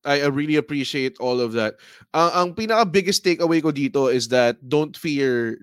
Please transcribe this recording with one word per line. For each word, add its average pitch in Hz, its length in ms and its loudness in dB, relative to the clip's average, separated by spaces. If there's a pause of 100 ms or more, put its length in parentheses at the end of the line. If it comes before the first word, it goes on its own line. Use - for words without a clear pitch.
I, 143 160 0
I 143 80 2
really 147 320 0
appreciate 135 560 -6
all 123 240 -2
of 117 160 -4
that. 110 240 -4 (320)
Ang, 165 180 2
ang 180 220 0
pinaka-biggest 208 720 0
takeaway 165 400 2
ko 156 80 2
dito 135 400 0
is 117 160 -2
that 120 320 2
don't 147 320 -2
fear 127 680 -2